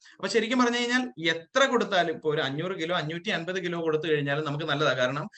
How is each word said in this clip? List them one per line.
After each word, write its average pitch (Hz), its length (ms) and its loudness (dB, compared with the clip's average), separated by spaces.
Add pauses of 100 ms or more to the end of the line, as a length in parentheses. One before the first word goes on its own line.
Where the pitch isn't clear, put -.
(160)
അപ്പൊ 190 120 -6
ശരിക്കും 226 320 2
പറഞ്ഞു 240 180 4
കഴിഞ്ഞാൽ 240 520 0
എത്ര 165 360 2
കൊടുത്താലും 196 480 2
ഇപ്പൊ 156 200 -2
ഒരു 156 80 0
അഞ്ഞൂറ് 160 380 -4
കിലോ, 165 160 -2
അഞ്ഞൂറ്റി 170 340 -4
അൻപത് 180 340 -4
കിലോ 170 180 -4
കൊടുത്തു 160 300 0
കഴിഞ്ഞാലും 147 340 0
നമുക്ക് 147 200 -4
നല്ലതാണ്. 143 320 2
കാരണം 135 400 0